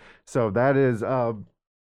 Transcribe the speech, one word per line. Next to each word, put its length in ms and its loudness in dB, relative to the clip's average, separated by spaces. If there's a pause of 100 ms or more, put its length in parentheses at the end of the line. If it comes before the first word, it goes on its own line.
(260)
So 240 -2
that 260 2
is, 260 2
uh, 300 -2 (580)